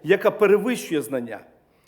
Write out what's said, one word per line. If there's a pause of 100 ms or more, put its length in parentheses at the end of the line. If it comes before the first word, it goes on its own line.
яка
перевищує
знання, (480)